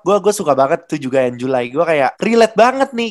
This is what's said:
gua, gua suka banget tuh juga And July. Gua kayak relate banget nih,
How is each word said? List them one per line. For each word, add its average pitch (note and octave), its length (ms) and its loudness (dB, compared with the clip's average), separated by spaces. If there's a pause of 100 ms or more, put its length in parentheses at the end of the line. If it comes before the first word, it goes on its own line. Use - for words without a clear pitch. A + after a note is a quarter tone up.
gua, F#3+ 160 0
gua G3+ 140 0
suka D#3 180 -2
banget C3+ 320 0
tuh D3+ 160 -6
juga C3 240 0
And B2 160 -6
July. B2 320 -4
Gua D#3+ 160 0
kayak C#3+ 320 0
relate A3 320 2
banget C4 400 2
nih, A#3 180 -4